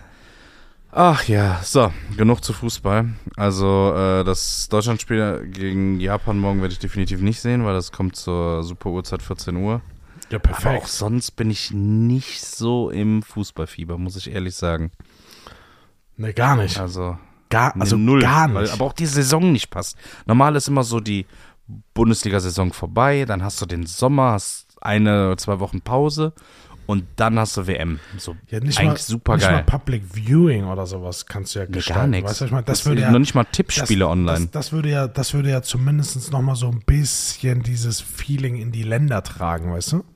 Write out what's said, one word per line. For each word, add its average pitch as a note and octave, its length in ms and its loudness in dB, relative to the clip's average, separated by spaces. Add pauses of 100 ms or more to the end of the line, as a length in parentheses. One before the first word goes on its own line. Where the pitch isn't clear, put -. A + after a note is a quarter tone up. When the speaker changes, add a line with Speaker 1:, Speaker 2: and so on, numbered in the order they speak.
(920)
Speaker 1:
Ach E3+ 360 4
ja, G2+ 340 2
so, A2 320 4 (240)
genug A2 260 4
zu - 80 -4
Fußball. A2+ 580 -2 (280)
Also, G2 580 2
äh, F#2+ 280 2
das - 460 -2
Deutschlandspiel G#2+ 840 -2
gegen F#2+ 460 -2
Japan G2+ 400 -2
morgen G2 220 0
werde F#2 120 -2
ich - 60 -8
definitiv F#2+ 420 -2
nicht G#2+ 200 0
sehen, A#2+ 220 0
weil G2+ 120 0
das F2+ 160 -4
kommt F#2 240 -4
zur E2+ 480 -2
super F2 260 -8
Uhrzeit F2+ 320 -6
vierzehn - 360 -8
Uhr. G#2+ 240 -2 (500)
Speaker 2:
Ja, A2 80 -6
perfekt. - 260 0
Speaker 1:
Aber C3 140 4
auch - 80 -8
sonst A2+ 440 -2
bin A2 200 -2
ich - 200 -6
nicht A2 720 0
so A#2 460 -2
im G#2+ 320 0
Fußballfieber, E2+ 800 -8
muss F#2 160 -6
ich F#2 160 -10
ehrlich F#2 240 -6
sagen. E2 360 -2 (1300)
Speaker 2:
Nee, A2 160 -6
gar C3 220 4
nicht. G2+ 240 0
Speaker 1:
Also, F2+ 380 -6 (320)
Speaker 2:
Gar, A#2 260 2
Speaker 1:
nee, F#2+ 60 -2
Speaker 2:
also G2+ 140 2
Speaker 1:
null, B2 260 6
Speaker 2:
gar D3 260 6
nicht. A2+ 80 0
Speaker 1:
weil G#2 160 0
aber G#2+ 140 -2
auch C#3 80 -4
die E3 120 -4
Saison D3 460 4
nicht - 180 2
passt. - 260 -8 (300)
Normal C#3 300 6
ist C#3 120 0
immer C#3 160 2
so A2+ 160 -2
die G#2 260 -2 (680)
Bundesliga-Saison F#2+ 800 2
vorbei, B2+ 520 0
dann G2 180 -4
hast G2+ 180 -6
du G2+ 60 -4
den E2+ 180 -6
Sommer, B2+ 480 2
hast - 340 -6 (140)
eine, G#2 560 4
zwei G2+ 220 -4
Wochen F#2+ 220 -6
Pause D3+ 520 0 (520)
und G2 200 -2 (100)
dann A2+ 240 2
hast A2 180 -2
du F#2+ 80 -4
W F#2+ 100 -2
M. D#2+ 240 -4 (180)
So E2 180 -12 (140)
Speaker 2:
Ja, A2 100 -8
nicht C3+ 200 -2
Speaker 1:
eigentlich - 120 6
Speaker 2:
mal, C#3+ 60 0
Speaker 1:
supergeil. G#2+ 600 2
Speaker 2:
nicht D#2 140 0
mal C#3+ 80 -2
Public A#2 240 -4 (100)
Viewing A#2 520 4
oder F#2+ 200 -6
sowas F2+ 400 -10
kannst - 300 -8
du G#2 40 -4
ja F#2+ 60 -6
Speaker 1:
Nee, F#2 60 -10
gar F#2 60 -4
Speaker 2:
gestalten. F#2+ 340 0
Speaker 1:
nix. F#2+ 180 0
Speaker 2:
Weißt G#2 120 -4
du, - 40 -2
was - 40 -4
ich - 20 -2
meine? B2+ 140 0
Das - 140 0
Speaker 1:
Das - 80 -6
Speaker 2:
würde C#3 140 2
ja, A2 100 4
Speaker 1:
noch A#2+ 80 8
nicht C#3+ 160 2
mal A#2+ 100 4
Tippspiele A2+ 600 0
Speaker 2:
das, D#2+ 60 2
Speaker 1:
online. E2+ 300 2
Speaker 2:
das, E2+ 100 -2
das D3 200 -6
würde D3+ 180 0
ja, C#3 180 0
das B2+ 260 -4
würde C#3+ 160 0
ja C3 140 0
zumindest C#3 680 0
noch C3+ 100 0
mal C3 140 0
so B2 140 -2
ein A#2 160 -2
bisschen C3 800 0
dieses A#2+ 380 -4
Feeling C3+ 560 -4
in A#2 140 -6
die A2+ 120 -6
Länder A2+ 400 0
tragen, E2+ 500 -4
weißt F2+ 200 -4
du? E3 40 0 (180)